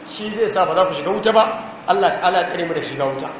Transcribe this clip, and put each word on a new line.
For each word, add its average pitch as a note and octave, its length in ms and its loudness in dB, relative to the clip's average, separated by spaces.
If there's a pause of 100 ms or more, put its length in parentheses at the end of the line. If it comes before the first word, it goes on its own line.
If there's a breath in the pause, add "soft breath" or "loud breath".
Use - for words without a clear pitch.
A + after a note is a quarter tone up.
shi - 280 -10
zai G#3+ 160 0
sa F#3+ 180 2
ba D#3 100 -2
za F#3 100 6
ku F#3 80 -2
shiga - 160 -4
wuta G#3+ 220 2
ba. A3 120 6 (420)
Allah F#3 260 4
Ta'ala F#3 260 2
ya F3 80 2
tsare E3+ 200 -4
mu E3 100 -4
da D3 80 -2
shiga C3+ 220 -4
wuta. C3+ 220 -4 (120)